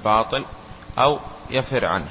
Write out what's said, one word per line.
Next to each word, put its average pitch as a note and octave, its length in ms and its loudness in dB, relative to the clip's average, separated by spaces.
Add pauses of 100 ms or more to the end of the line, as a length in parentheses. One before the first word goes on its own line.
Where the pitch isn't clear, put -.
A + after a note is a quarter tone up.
باطل، A2+ 400 2 (540)
أو C#3+ 200 4 (320)
يفر B2 340 0
عنه". F2+ 260 0